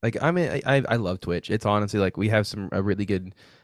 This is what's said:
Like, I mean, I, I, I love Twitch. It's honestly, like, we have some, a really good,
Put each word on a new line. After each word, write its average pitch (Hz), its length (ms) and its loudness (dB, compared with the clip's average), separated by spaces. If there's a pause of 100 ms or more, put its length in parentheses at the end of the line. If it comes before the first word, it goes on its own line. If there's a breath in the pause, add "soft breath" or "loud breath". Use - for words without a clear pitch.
Like, 117 200 -2
I 151 100 2
mean, 175 180 0
I, 110 160 -2
I, 135 220 4
I 120 80 2
love 95 240 -2
Twitch. - 300 -4
It's 107 140 0
honestly, 104 360 2
like, 95 160 2
we 104 120 0
have 107 180 4
some, 98 260 -8
a 101 100 0
really 101 240 0
good, 92 280 -2 (300 soft breath)